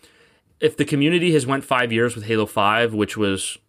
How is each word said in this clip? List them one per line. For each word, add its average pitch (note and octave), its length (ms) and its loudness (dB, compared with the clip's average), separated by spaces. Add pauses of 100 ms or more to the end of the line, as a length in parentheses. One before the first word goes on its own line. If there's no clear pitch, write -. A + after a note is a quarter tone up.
(580)
if D3+ 180 0
the D3 80 0
community E3 500 2
has C3 120 2
went C3+ 160 -2
five B2 300 0
years A#2 240 0
with G#2+ 80 -12
Halo A2 200 0
five, G#2+ 480 2
which G#2+ 240 -2
was, G2 400 -4 (120)